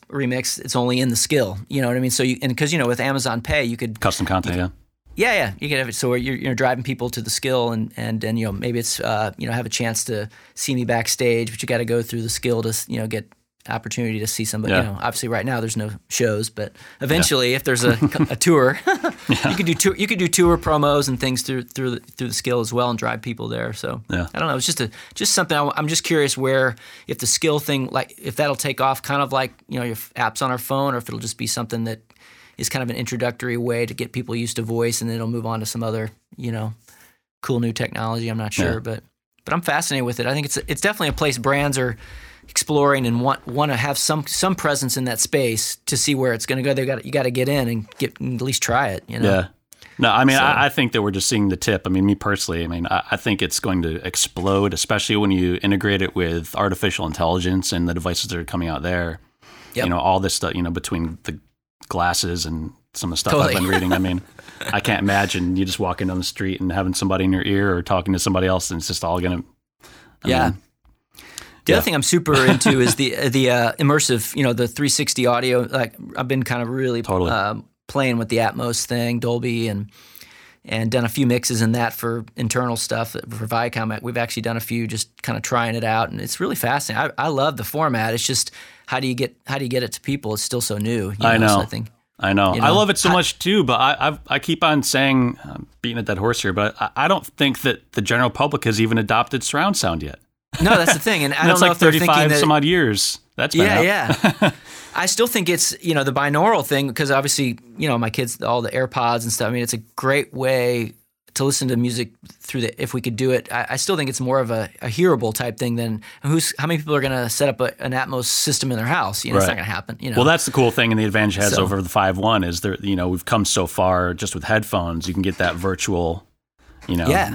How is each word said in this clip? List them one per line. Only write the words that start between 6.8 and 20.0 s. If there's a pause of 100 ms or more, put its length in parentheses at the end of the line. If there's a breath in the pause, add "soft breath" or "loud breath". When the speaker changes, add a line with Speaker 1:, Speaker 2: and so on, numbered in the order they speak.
Speaker 1:
people
to
the
skill
and,
and,
and,
you
know,
maybe
it's,
uh,
you
know,
have
a
chance
to (260 loud breath)
see
me
backstage,
but
you
gotta
go
through
the
skill
to,
you
know,
get (380)
opportunity
to
see
somebody.
Speaker 2:
Yeah.
Speaker 1:
You
know,
obviously
right
now
there's
no (180)
shows,
but (300 loud breath)
eventually
Speaker 2:
Yeah.
Speaker 1:
if
there's
a, (160)
Speaker 2:
<laughs>
Speaker 1:
a
tour,
<laughs>
Speaker 2:
Yeah.
Speaker 1:
you
could
do
tour,
you